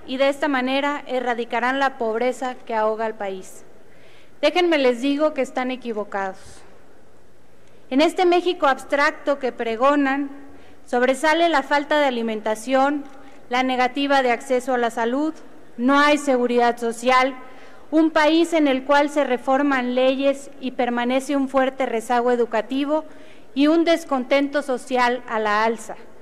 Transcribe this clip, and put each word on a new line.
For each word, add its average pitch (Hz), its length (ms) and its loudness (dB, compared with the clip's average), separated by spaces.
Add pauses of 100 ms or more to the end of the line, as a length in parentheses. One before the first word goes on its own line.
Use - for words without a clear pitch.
y 262 80 -6
de 269 140 4
esta 285 180 0
manera 277 580 0
erradicarán 240 720 -2
la 269 180 0
pobreza 247 580 -2 (100)
que 233 100 -6
ahoga 220 320 0
al 220 80 -6
país. 196 500 -10 (760)
Déjenme 320 360 4
les 247 240 4
digo 285 320 2
que 285 80 -2
están 254 300 -4
equivocados. 208 880 -6 (1300)
En 262 120 2
este 339 240 2
México 349 420 2
abstracto 285 720 0
que 240 140 -4
pregonan, 269 760 0 (560)
sobresale 285 640 2
la 277 140 2
falta 294 360 2
de 285 60 4
alimentación, 247 1000 0 (440)
la 247 140 2
negativa 262 580 2
de 247 100 2
acceso 247 420 0
a 247 40 2
la 233 140 0
salud, 254 420 -2 (440)
no 262 200 4
hay 294 220 6
seguridad 240 580 2
social, 240 560 2 (560)
un 320 220 4
país 320 420 4
en 302 140 4
el 262 160 2
cual 285 260 4
se 294 140 0
reforman 254 720 0
leyes 269 640 2
y 254 120 -6
permanece 254 640 0
un 277 120 2
fuerte 269 400 0
rezago 240 420 0
educativo 247 760 0 (500)
y 285 120 4
un 330 160 4
descontento 285 760 2
social 247 680 0
a 226 120 -4
la 214 240 2
alza, 226 320 -2 (260)